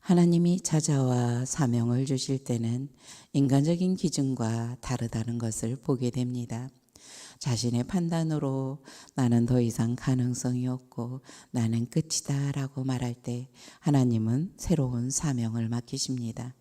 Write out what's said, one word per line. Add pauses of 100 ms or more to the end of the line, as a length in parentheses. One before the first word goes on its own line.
하나님이
찾아와
사명을
주실
때는 (420)
인간적인
기준과
다르다는
것을
보게
됩니다. (720)
자신의
판단으로 (340)
"나는
더
이상
가능성이
없고 (300)
나는
끝이다"라고
말할
때, (300)
하나님은
새로운
사명을
맡기십니다.